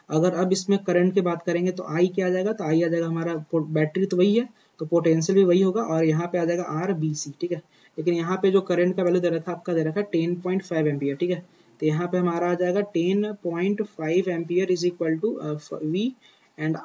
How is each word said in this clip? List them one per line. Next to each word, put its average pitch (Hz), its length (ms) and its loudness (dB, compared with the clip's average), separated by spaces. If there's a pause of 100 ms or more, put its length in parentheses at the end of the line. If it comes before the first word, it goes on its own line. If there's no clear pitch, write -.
(100)
अगर 165 240 2
अब 180 180 0
इसमें 196 260 0
current 180 360 2
की 196 60 2
बात 175 220 0
करेंगे 175 280 0
तो 185 180 -6
आई 170 200 2
क्या 185 180 -2
आ 180 40 0
जाएगा, 185 220 0
तो 208 120 -6
आई 160 180 2
आ 170 60 2
जाएगा 165 180 0
हमारा 165 280 -2 (180)
पो-, 156 140 0
battery 156 400 0
तो 190 100 -2
वही 202 200 4
है 247 120 0 (320)
तो 160 60 -8
potential 165 520 2
भी 196 60 8
वही 175 180 6
होगा 180 200 2
और 160 220 0
यहाँ 160 220 2
पे 175 120 -4
आ 170 60 0
जाएगा 170 180 0
आर 170 300 -4
बी 156 220 -2
सी, 143 260 -10
ठीक 175 120 -4
है। 160 60 -4 (400)
लेकिन 165 160 0
यहाँ 170 220 -2
पे 190 140 2
जो 190 100 4
current 180 360 0
का 190 60 0
value 175 180 2
दे 175 80 2
रखा 165 220 -4
है 170 60 -6
आपका 175 180 -4
दे 160 80 2
रखा 160 180 -2
है 202 120 -2
ten 170 280 0
point 185 220 -2
five 160 240 0
ampere, 139 300 -2
ठीक 180 140 -2
है। 175 140 -4 (360)
तो 156 60 0
यहाँ 156 220 0
पे 185 100 0
हमारा 175 320 0
आ 175 40 0
जाएगा 180 260 0 (140)
ten 202 380 0 (120)
point 180 380 -2
five 180 480 -2
ampere 175 420 0
is 175 120 -2
equal 165 360 0
to, 220 180 -2
अ, 151 160 -6
फ-, - 300 -10
V 180 220 -2 (520)
and 156 260 -2